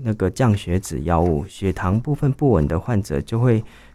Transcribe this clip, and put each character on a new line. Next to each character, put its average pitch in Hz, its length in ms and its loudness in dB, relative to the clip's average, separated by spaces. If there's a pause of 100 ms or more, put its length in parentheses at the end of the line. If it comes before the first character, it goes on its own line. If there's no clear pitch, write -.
那 110 120 -2
个 92 140 0
降 110 260 2
血 90 240 -2
脂 76 240 -6
药 82 180 2
物。 80 260 2
血 95 240 -4
糖 92 280 0
部 147 140 -2
分 139 200 0
不 143 180 2
稳 78 160 4
的 80 100 -2
患 101 240 -2
者 71 200 -4
就 - 180 -4
会 117 240 2 (320)